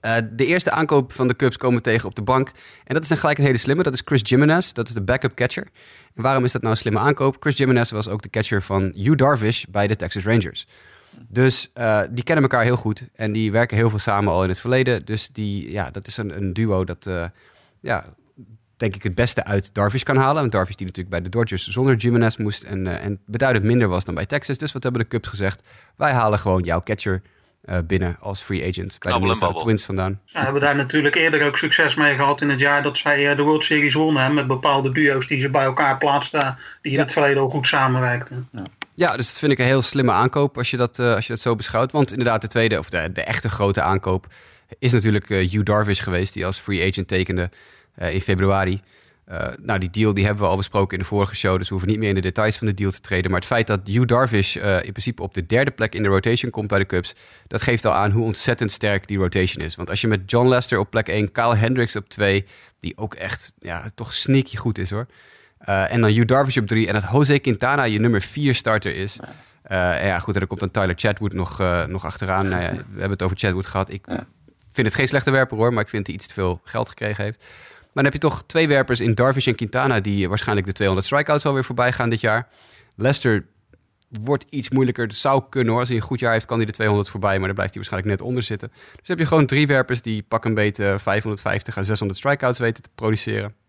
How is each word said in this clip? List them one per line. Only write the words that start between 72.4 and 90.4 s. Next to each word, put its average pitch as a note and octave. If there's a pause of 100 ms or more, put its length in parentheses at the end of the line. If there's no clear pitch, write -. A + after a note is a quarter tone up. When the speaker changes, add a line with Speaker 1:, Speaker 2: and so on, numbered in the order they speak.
Speaker 1:
Nou F2+
ja, E2+
we F2 (140)
hebben G2
het G2
over F#2
Chatwood F#2+
gehad. F#2+
Ik G2
Speaker 4:
Ja. - (460)
Speaker 1:
vind A#2+
het G#2+
geen C3
slechte C#3
werper, C3
hoor, A#2
maar A2
ik G2+
vind G#2
dat -
hij -
iets -
te G2+
veel F2+
geld -
gekregen G#2
heeft, A2 (520)
dan C#3
heb C#3
je D3
toch -
twee D#3+
werpers C3
in A2+
Darvish B2+
en B2
Quintana A#2+
die G2+
waarschijnlijk G2+
de G2
tweehonderd F#2+
strikeouts D3
alweer C3+
voorbij B2
gaan A#2+
dit A2+
jaar. A2+ (480)
Lester A#2 (600)
wordt A#2+
iets C3+
moeilijker. B2+
Het G#2+
zou C3+
kunnen, B2
hoor. A#2
Als A#2+
hij B2
een G#2+
goed B2+
jaar A#2+
heeft, A2
kan A#2
hij A2+
de G#2+
tweehonderd G#2
voorbij, G2
maar F#2+
daar G2
blijft G2
hij G2+
waarschijnlijk G2
net -
onder B2+
zitten. G#2+ (260)
Dus -
heb F3
je E3
gewoon D3+
drie C#3+
werpers B2+
die A2
pak A2+